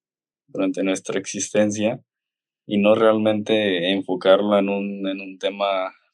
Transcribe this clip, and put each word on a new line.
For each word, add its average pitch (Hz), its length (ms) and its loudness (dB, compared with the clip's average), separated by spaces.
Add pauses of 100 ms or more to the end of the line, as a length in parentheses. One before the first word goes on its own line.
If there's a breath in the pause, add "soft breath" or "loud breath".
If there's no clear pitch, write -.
(480)
durante 95 340 -4
nuestra 95 380 -4
existencia 107 840 -2 (680)
y 104 100 -2
no 104 160 6
realmente 107 1000 2
enfocarlo 95 680 2
en 98 100 0
un, 101 380 -6
en 98 140 -6
un 95 180 -16
tema 98 540 -4 (200)